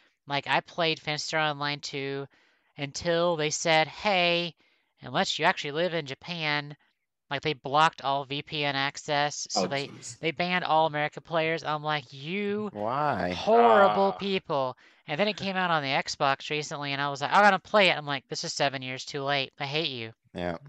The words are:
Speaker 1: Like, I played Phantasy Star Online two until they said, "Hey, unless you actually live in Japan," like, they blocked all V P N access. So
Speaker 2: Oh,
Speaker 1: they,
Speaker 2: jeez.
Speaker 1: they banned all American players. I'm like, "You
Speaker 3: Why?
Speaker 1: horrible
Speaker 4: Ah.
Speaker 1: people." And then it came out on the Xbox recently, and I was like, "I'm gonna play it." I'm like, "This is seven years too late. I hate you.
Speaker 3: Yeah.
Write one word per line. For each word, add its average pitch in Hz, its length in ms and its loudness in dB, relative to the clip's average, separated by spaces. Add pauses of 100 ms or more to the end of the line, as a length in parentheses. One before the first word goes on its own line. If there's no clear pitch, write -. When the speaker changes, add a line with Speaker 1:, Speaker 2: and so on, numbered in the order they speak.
(260)
Speaker 1:
Like, 139 200 -2
I 147 140 2
played 165 400 -2
Phantasy 151 280 -4
Star 160 120 0 (100)
Online 143 300 -4
two 139 460 -6 (520)
until 170 580 0
they 151 140 0
said, 160 360 2
"Hey, 175 680 0 (480)
unless 139 360 -2
you 151 60 0
actually 160 280 0
live 165 220 -2
in 156 120 -4
Japan," 147 680 -4 (560)
like, 139 120 -4
they 156 100 0
blocked 147 500 2
all 139 220 -2
V 143 180 -6
P 151 220 -6
N 143 100 0
access. 143 760 -2
So 196 140 0
Speaker 2:
Oh, - 20 0
Speaker 1:
they, 139 220 -4
Speaker 2:
jeez. - 320 -18
Speaker 1:
they 160 100 -2
banned 180 340 -2
all 160 220 4
American 151 360 -4
players. 160 400 0
I'm 147 220 -4
like, 151 280 -2
"You 202 600 -6
Speaker 3:
Why? 107 600 0
Speaker 1:
horrible 208 840 6
Speaker 4:
Ah. - 40 -12
Speaker 1:
people." 160 580 -2 (300)
And 151 140 -2
then 208 80 2
it 202 80 -2
came 190 180 -4
out 185 160 0
on 160 120 2
the 135 80 -2
Xbox 143 580 0
recently, 143 460 -4
and 139 80 -2
I 143 80 0
was 135 100 -6
like, 139 120 -2
"I'm 190 120 8
gonna 196 140 8
play 196 320 4
it." 139 60 2
I'm 147 100 -6
like, 139 220 -4
"This - 160 -6
is 160 100 -6
seven 139 260 0
years 127 240 -8
too 143 180 -6
late. 139 380 0
I 143 60 -4
hate 151 240 -2
you. 113 220 -8 (220)
Speaker 3:
Yeah. - 220 -4 (120)